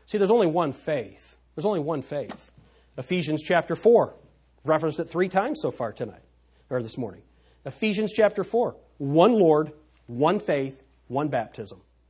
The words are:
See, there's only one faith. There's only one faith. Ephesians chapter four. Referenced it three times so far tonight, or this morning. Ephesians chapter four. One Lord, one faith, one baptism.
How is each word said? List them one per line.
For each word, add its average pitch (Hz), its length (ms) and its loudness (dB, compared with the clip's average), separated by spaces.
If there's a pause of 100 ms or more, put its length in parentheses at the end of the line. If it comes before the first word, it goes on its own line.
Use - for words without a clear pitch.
See, - 100 -6
there's 196 140 2
only 220 160 4
one 160 260 0
faith. - 640 -8 (180)
There's 160 120 -6
only 202 140 0
one 147 220 -4
faith. - 500 -12 (440)
Ephesians 156 460 -4
chapter 170 320 0
four. 214 400 4 (500)
Referenced 156 360 0
it 165 60 -6
three 180 220 -2
times 208 320 -2
so 101 120 -4
far 113 200 -8
tonight, 110 300 -12 (480)
or 127 140 -4
this 113 120 -12
morning. 101 260 -10 (440)
Ephesians 208 480 -2
chapter 202 300 2
four. 226 320 -2 (200)
One 160 360 4
Lord, 160 400 4 (340)
one 147 320 0
faith, 139 460 -4 (240)
one 143 200 -4
baptism. 117 540 -8 (280)